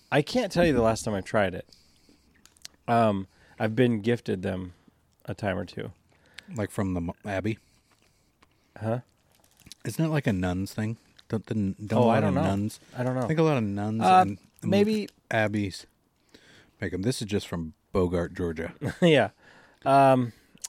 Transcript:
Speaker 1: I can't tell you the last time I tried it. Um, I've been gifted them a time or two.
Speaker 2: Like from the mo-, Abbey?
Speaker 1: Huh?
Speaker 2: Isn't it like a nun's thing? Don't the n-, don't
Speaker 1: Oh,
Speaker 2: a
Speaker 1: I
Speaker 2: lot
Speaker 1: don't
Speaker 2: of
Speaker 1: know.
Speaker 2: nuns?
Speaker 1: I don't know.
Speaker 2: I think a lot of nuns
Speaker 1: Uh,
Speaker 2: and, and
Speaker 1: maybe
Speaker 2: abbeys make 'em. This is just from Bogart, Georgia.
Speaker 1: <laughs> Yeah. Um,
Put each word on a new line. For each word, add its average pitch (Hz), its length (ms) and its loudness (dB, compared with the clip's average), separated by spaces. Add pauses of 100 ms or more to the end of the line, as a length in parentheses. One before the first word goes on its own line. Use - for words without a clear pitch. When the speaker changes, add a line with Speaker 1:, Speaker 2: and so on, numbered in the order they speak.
(120)
Speaker 1:
I 147 80 4
can't 220 320 -2
tell 175 140 4
you 151 80 2
the 120 80 4
last 110 240 2
time 110 80 -2
I 95 80 -4
tried 98 320 0
it. - 120 -12 (1200)
Um, 110 400 2 (320)
I've 110 160 -2
been 120 280 2
gifted 110 400 -2
them 92 320 -6 (500)
a - 80 -10
time 98 240 -4
or 92 80 -6
two. 104 280 -12 (640)
Speaker 2:
Like 104 140 -4
from 98 220 -4
the 90 80 -2
mo-, 85 240 -6
Abbey? 101 340 -4 (1200)
Speaker 1:
Huh? 113 200 -2 (840)
Speaker 2:
Isn't 147 200 -2
it 160 40 0
like 151 180 -2
a 117 60 2
nun's 92 420 -2
thing? 113 240 -6 (320)
Don't 110 160 -6
the 117 80 -6
n-, 98 200 0 (120)
don't 110 160 2
Speaker 1:
Oh, - 0 -
Speaker 2:
a 120 60 6
Speaker 1:
I 113 80 4
Speaker 2:
lot 110 40 2
Speaker 1:
don't 107 80 0
Speaker 2:
of 92 60 0
Speaker 1:
know. 92 80 0
Speaker 2:
nuns? 101 380 -2 (140)
Speaker 1:
I 127 80 -6
don't 127 120 -2
know. 127 80 -2
Speaker 2:
I 117 40 -2
think 156 120 0
a 165 40 4
lot 156 140 2
of 120 80 0
nuns 104 380 -2
Speaker 1:
Uh, 92 200 6
Speaker 2:
and, 98 160 -2 (220)
and - 100 -4
Speaker 1:
maybe 208 380 2 (220)
Speaker 2:
abbeys 104 560 -2 (960)
make - 100 -4
'em. 90 80 -4
This 120 220 -2
is 107 60 -8
just 101 200 -2
from 82 240 -6 (200)
Bogart, 87 420 0
Georgia. 82 400 -6 (140)
Speaker 1:
<laughs> - 120 -8
Yeah. 143 300 6 (560)
Um, 135 460 6 (360)